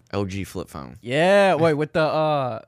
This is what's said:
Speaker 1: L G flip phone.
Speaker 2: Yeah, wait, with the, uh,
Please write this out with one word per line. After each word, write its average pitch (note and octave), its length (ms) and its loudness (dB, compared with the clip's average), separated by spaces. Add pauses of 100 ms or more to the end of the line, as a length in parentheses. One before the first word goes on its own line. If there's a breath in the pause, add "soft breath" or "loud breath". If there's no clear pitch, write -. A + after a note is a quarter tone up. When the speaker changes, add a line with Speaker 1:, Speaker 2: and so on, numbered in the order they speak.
(120)
Speaker 1:
L G2+ 140 -2
G F#2+ 180 -6
flip - 240 -10
phone. B1+ 340 -14
Speaker 2:
Yeah, F3+ 540 2
wait, D#3 200 2
with D3+ 180 -4
the, E3 80 0
uh, D3 680 0